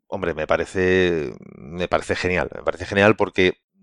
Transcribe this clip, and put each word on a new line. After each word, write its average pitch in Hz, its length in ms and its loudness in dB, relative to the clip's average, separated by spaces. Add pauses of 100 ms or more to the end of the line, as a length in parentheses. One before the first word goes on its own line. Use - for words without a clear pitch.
hombre, 90 260 -4
me 78 140 -6
parece, 87 840 2 (240)
me 82 300 -8
parece - 300 -2
genial, 87 380 -2
me - 80 -14
parece 78 240 -6
genial 101 300 4
porque 92 420 0 (240)